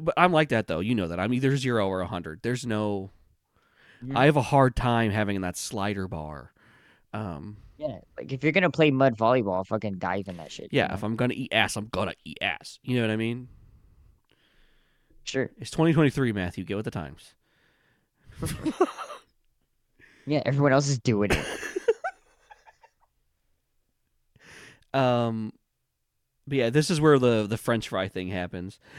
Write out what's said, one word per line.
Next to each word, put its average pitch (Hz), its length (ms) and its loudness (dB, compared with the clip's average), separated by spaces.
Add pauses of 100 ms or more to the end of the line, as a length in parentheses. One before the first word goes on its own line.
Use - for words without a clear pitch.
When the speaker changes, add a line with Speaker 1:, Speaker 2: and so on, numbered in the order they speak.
Speaker 1:
but 165 140 -2
I'm 180 160 4
like 156 180 4
that, 113 160 0
though. 80 140 -2
You 110 140 0
know 95 140 -2
that. 85 120 -4
I'm 107 120 0
either 131 240 2
zero 120 320 0
or 92 120 -2
a 90 60 -4
hundred. 82 360 -8
There's 123 240 -4
no 104 460 -4 (880)
Speaker 2:
Mm-hmm. 131 140 -4
Speaker 1:
I 123 80 6
have 147 140 6
a 131 40 2
hard 131 340 4
time 117 340 2
having 101 320 0
that 90 160 -6
slider 98 500 -6
bar. 76 440 -10 (600)
Um, 101 460 -8 (180)
Speaker 2:
Yeah, 127 220 -8 (180)
like, - 160 -10
if 131 100 -8
you're 151 100 2
gonna 180 180 4
play 156 200 4
mud 131 280 4
volleyball, 110 480 2
fucking 104 320 -4
dive 92 280 -4
in 87 120 -12
that 76 120 -16
shit, - 220 -14
you 139 60 2
Speaker 1:
Yeah, 107 80 2
Speaker 2:
know? - 80 -6
Speaker 1:
if 98 100 -6
I'm 110 120 -4
gonna 123 180 0
eat - 180 -8
ass, 104 240 2
I'm 107 120 -8
gonna 92 260 -4 (100)
eat - 160 -14
ass. - 420 -6
You 127 140 -4
know 120 60 0
what 110 80 0
I 110 60 -2
mean? 120 320 -4 (1800)
Speaker 2:
Sure. - 340 -4
Speaker 1:
It's 120 120 -12
twenty 160 220 2
twenty-three, 139 400 2
Matthew. 92 320 -4
Get 95 120 -6
with 107 100 -4
the 117 40 -6
times. - 440 -12 (1040)
<laughs> - 680 -4 (1160)
Speaker 2:
Yeah, 143 200 0
everyone 139 260 4
else 143 160 4
is 139 100 0
doing 104 340 2
it. - 200 -2
Speaker 1:
<laughs> - 40 -10 (3250)
Um, 120 600 0 (920)
but 139 120 0
yeah, 117 120 4
this 151 200 4
is 160 100 2
where 151 180 8
the, 117 300 4
the 110 80 -2
French 113 340 -2
fry 95 180 -2
thing 92 200 -8
happens. 90 500 -8 (200)